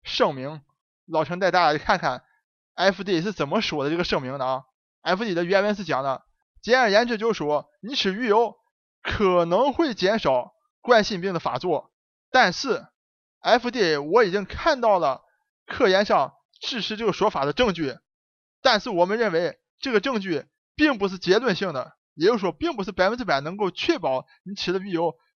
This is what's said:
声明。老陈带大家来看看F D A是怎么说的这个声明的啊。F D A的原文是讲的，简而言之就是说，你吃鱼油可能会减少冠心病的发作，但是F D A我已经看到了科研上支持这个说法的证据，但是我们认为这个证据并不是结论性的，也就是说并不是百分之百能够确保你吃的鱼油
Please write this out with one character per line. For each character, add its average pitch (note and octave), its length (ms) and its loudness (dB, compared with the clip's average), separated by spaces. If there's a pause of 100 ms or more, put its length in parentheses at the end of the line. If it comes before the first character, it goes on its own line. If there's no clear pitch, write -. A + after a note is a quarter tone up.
声 G3 300 0
明。 C#3+ 280 -12 (460)
老 D#3+ 180 -2
陈 F3 140 -6
带 F#3 120 2
大 F3 140 4
家 D3+ 80 4
来 D#3 40 0
看 F#3+ 200 0
看 C3+ 260 -4 (520)
F F#3+ 280 0
D F#3 140 0
A D#3 40 0
是 F#3+ 120 -4
怎 C#3+ 160 -4
么 G3 100 0
说 D3+ 240 -2
的 C#3+ 60 -2
这 D#3+ 80 -2
个 F3 60 -2
声 E3 180 -2
明 C3 160 -8
的 C3 80 -6
啊。 C3 180 -4 (380)
F F#3 240 -2
D G#3 60 -2
A - 20 -2
的 E3+ 100 0
原 F#3+ 200 2
文 G#3 120 -2
是 G3+ 80 -10
讲 C#3 200 -4
的， C3+ 200 -6 (380)
简 A#3+ 180 2
而 A#3+ 100 4
言 A3 180 4
之 A#3+ 100 -2
就 A3 160 -2
是 - 40 -6
说， D3 320 -2 (120)
你 B3 140 -10
吃 G3 180 -2
鱼 A#3+ 140 -4
油 G#3+ 280 2 (460)
可 F#3 420 2
能 G#3 300 2
会 D#4 200 0
减 G3 260 0
少 B2+ 340 0 (280)
冠 A#3 220 4
心 F#3+ 160 -6
病 F#3 140 -4
的 E3 60 -4
发 B2+ 180 -4
作， E3+ 340 -4 (380)
但 G#3+ 240 4
是 B3 320 -4 (540)
F A#3+ 320 2
D A#3+ 100 -2
A D#3+ 160 2
我 E3 260 4
已 F#3 80 2
经 G3 140 -2
看 D4 340 0
到 G#3+ 200 2
了 C#3+ 220 0 (440)
科 - 240 2
研 G3 160 4
上 D#3+ 280 0 (280)
支 A#3+ 200 -6
持 G#3 140 -6
这 A3 100 -6
个 G3 60 2
说 G3+ 180 0
法 D#3 140 -2
的 C#3+ 80 0
证 A3 220 0
据， C#3+ 240 -6 (640)
但 A#3 180 4
是 B3+ 100 -8
我 F3+ 160 2
们 G3+ 120 0
认 A3 160 0
为 E3 260 -2 (200)
这 C4+ 120 -6
个 G#3+ 80 2
证 A#3+ 220 -2
据 E3+ 240 -6 (300)
并 D4 220 2
不 G3 120 -2
是 F#3+ 80 -8
结 F#3+ 220 2
论 A#3+ 160 0
性 F#3 180 -4
的， B2+ 240 -10 (160)
也 D#3 140 2
就 A#3 60 6
是 A3+ 60 0
说 F3 140 -2
并 D#4+ 240 -4
不 G3 80 -6
是 F#3+ 80 -8
百 F#3 160 2
分 A#3+ 80 -2
之 A#3+ 80 -8
百 C#3+ 160 0
能 E3 160 -8
够 G3+ 120 -2
确 D#4+ 300 -2
保 C3 260 -2 (180)
你 G3 120 -12
吃 - 160 -4
的 F#3+ 80 -2
鱼 G3 120 -10
油 E3 240 -2 (220)